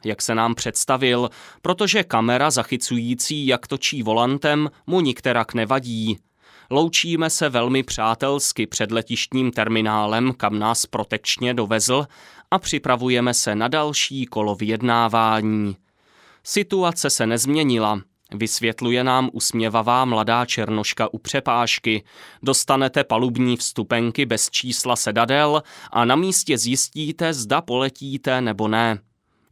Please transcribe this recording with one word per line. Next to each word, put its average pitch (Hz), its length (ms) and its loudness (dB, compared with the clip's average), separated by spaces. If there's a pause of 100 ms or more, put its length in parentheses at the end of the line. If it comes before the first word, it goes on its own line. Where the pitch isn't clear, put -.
jak 107 180 -4
se 117 120 -2
nám 113 200 2
představil, 123 760 0 (320)
protože 185 420 0
kamera 123 460 2
zachycující, 123 960 -2
jak 123 200 0
točí 139 360 -4
volantem, 139 680 2 (160)
mu 180 140 2
nikterak 123 540 0
nevadí. 113 640 -2 (520)
Loučíme 160 600 0
se 156 180 0
velmi 127 340 2
přátelsky 120 840 -2
před 107 260 -4
letištním 120 580 -2
terminálem, 110 880 0
kam 104 220 -2
nás 113 280 0
protekčně 120 680 -4
dovezl, 117 520 0 (440)
a 190 80 2
připravujeme 123 760 0
se 107 200 0
na 110 140 0
další 143 580 -2
kolo 104 280 -2
vyjednávání. 110 1200 0 (680)
„Situace 185 680 0
se 117 160 0
nezměnila,“ 117 760 2 (340)
vysvětluje 117 720 0
nám 131 280 2
usměvavá 117 720 2
mladá 117 400 2
černoška 107 720 -2
u 110 40 -8
přepážky. 120 840 0 (380)
„Dostanete 135 640 2
palubní 123 520 2
vstupenky 117 720 -2
bez 113 240 -2
čísla 123 460 -2
sedadel 139 640 2 (280)
a 117 140 4
na 127 120 6
místě 170 420 0
zjistíte, 151 760 -2
zda 131 260 -2
poletíte 131 800 -2
nebo 110 280 -2
ne.“ 110 300 2 (540)